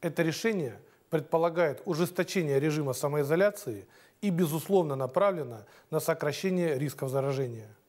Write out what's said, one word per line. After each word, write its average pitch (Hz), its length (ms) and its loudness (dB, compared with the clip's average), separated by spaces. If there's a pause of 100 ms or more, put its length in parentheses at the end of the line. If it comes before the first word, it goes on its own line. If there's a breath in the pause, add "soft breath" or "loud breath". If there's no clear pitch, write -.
Это 170 240 0
решение 160 560 -2 (300 soft breath)
предполагает 165 720 2
ужесточение 170 720 0
режима 147 340 0
самоизоляции 147 920 0 (340 soft breath)
и, 208 100 0
безусловно, 165 680 2
направлено 135 640 0 (320 loud breath)
на 156 100 0
сокращение 160 760 0
рисков 135 340 -4
заражения. 131 580 -2 (200)